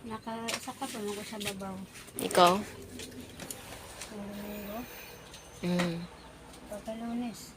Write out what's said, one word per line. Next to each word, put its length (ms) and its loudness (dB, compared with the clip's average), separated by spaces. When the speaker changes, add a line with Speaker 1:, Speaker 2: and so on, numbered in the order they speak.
Speaker 1:
Nakasaka 800 -2
pa 160 -4
mo 160 0
ko 80 -4
sa 160 -6
babaw. 340 -2
Speaker 2:
Ikaw? 320 12
Speaker 1:
Domingo. 640 -6
Speaker 2:
Mm. 320 6
Speaker 1:
Pagka 320 -4
Lunes. 400 0